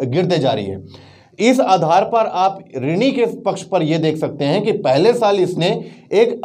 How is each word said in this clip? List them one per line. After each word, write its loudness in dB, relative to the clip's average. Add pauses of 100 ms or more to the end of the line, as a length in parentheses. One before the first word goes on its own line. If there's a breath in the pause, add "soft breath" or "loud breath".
गिरते 0
जा 0
रही -4
है। -10 (560 loud breath)
इस 4
आधार 2
पर 0
आप 0 (180)
ऋणी 0
के 0 (160)
पक्ष -4
पर -2
यह 0
देख 0
सकते -4
हैं 0
कि 0
पहले 4
साल 0
इसने 0 (440 loud breath)
एक 2